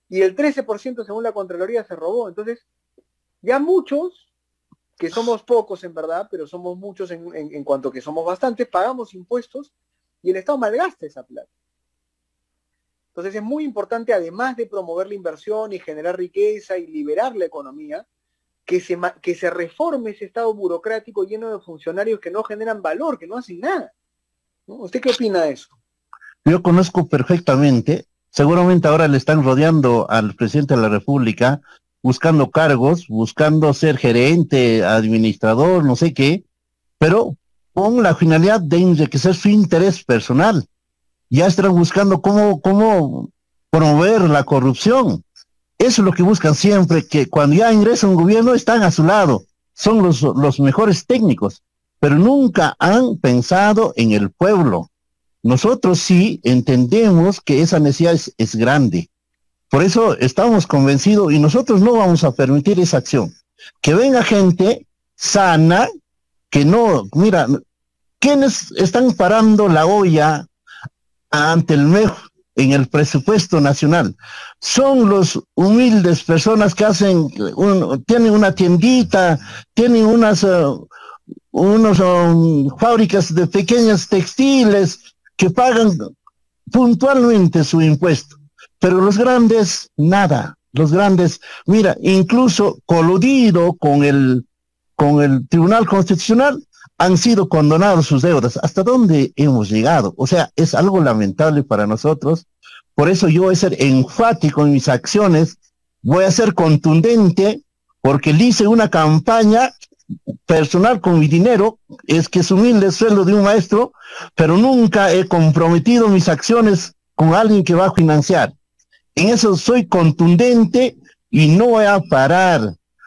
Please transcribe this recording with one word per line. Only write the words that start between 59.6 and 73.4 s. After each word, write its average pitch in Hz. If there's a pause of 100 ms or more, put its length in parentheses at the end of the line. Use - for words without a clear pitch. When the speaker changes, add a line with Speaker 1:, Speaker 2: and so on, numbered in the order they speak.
Speaker 2:
Por 143
eso 196
estamos 196
convencidos 147
y 156
nosotros 202
no 233
vamos 185
a 143
permitir 143
esa 165
acción. 131 (460)
Que 147
venga 247
gente 190 (300)
sana, 180 (600)
que 143
no, 175
mira, 175 (720)
¿quiénes 277
están 226
parando 214
la 160
olla 160 (840)
ante 156
el 143
mef 196 (420)
en 131
el 139
presupuesto 160